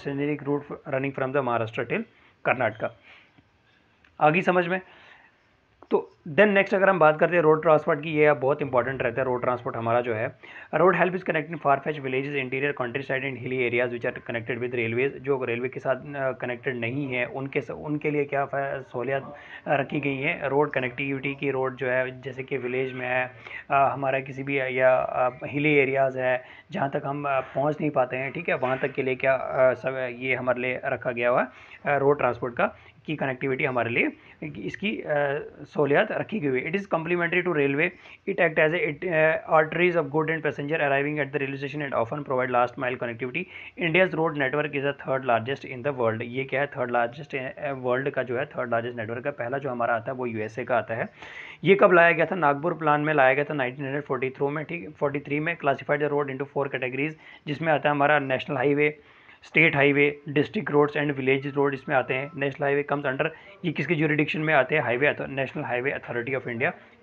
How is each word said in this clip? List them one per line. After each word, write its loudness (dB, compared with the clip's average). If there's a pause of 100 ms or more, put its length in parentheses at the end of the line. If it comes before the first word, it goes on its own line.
scenic -2
route -4
running -2
from -2
the 0
महाराष्ट्र -2
till -4 (420)
कर्नाटका। 0 (1300)
आ 8
गई 4
समझ 2
में? -2 (1080)
तो 0 (120)
then 6
नेक्स्ट 2
अगर 6
हम 2
बात 6
करते 4
हैं 6
रोड 6
ट्रांसपोर्ट 4
की, -8
ये 6
बहुत 0
इंपॉर्टेंट 0
रहता -2
है 0
रोड 0
ट्रांसपोर्ट -2
हमारा 2
जो -2
है। -4 (380)
Road 6
help 2
is -4
connecting -4
far-fetched 0
villages, -2
interior -2
countryside -4
and -6
hilly -2
areas 2
which -4
are -10
connected -6
with -4
railways। 0
जो -4
रेलवे -2
के -10
साथ, -2
अ, -4
कनेक्टेड -6
नहीं -4
है 0
उनके -4
स-, -6
उनके -4
लिए 0
क्या -2
फ-, -6
सहूलियत, -4
अ, -14 (360)
रखी 0
गई -2
हैं -2
रोड 2
कनेक्टिविटी -4
की। -2
रोड -2
जो -6
है 0
जैसे -10
कि -4
विलेज -2
में -6
है, -2 (380)
अ, 6
हमारा 0
किसी -8
भी -2
या, 6
अ, 0
हिली 2
एरियाज़ 4
है 0 (260)
जहाँ -2
तक -4
हम, -4
अ, 0
पहुँच -2
नहीं 0
पाते 0
हैं, -4
ठीक -6
है, 2
वहाँ 0
तक -2
के -2
लिए 0
क्या, 2
अ, 4
सब -4
ये -2
हमारे 0
लिए -2
रखा -2
गया 0
हुआ 4
है, -2 (480)
अ, 2
रोड 4
ट्रांसपोर्ट 0
का, 0 (300)
की -4
कनेक्टिविटी -2
हमारे 0
लिए 0 (460)
इसकी, -6
अ, -10 (580)
सहूलियत 2
रखी -4
गई 0
हुई 0
है। -4
It -2
is -6
complementary 0
to 0
railway, 2 (380)
it -2
act 4
as 6
a, 0
it, -4
अ, 4
arteries 2
of 4
good 0
and -2
passenger -2
arriving 2
at -4
the -2
railway -6
station -6
and 0
often -6
provide 0
last 2
mile -4
connectivity। -6 (440)
India's 4
road 0
network -2
is -2
the 0 (140)
third 0
largest 0
in -10
the -2
world। 0
ये -6
क्या -2
है, 0
थर्ड -6
लार्जेस्ट, -2
अ, -6
वर्ल्ड 0
का -2
जो -4
है -2
थर्ड -6
लार्जेस्ट -2
नेटवर्क -8
है। -2
पहला -6
जो -6
हमारा 0
आता -4
है -8
वो -4
यूएसए -6
का 0
आता -2
है। -4 (560)
ये 6
कब 8
लाया 10
गया 2
था, -6
नागपुर 2
प्लान 2
में 0
लाया 6
गया 0
था -4
नाइनटीन -4
हंड्रेड -4
फ़ोर्टी -2
थ्री -2
में, -6
ठीक, -10
फ़ोर्टी -2
थ्री -4
में। -2
Classified 0
the 0
road 0
into -6
four -2
categories, -4 (340)
जिसमें -2
आता 2
है 4
हमारा 4
नेशनल -2
हाईवे, 2 (460)
state 4
highway, 4 (280)
district -2
roads 4
and -2
village 0
road 2
इसमें -4
आते 2
हैं। -6
National -4
highway 0
comes -2
under, -2 (360)
ये 0
किसके -2
ज्यूरिडिक्शन 0
में 2
आते 4
हैं? 2
Highway 2
Author-, -6
National -6
Highway -2
Authority -6
of -8
India, -2 (300)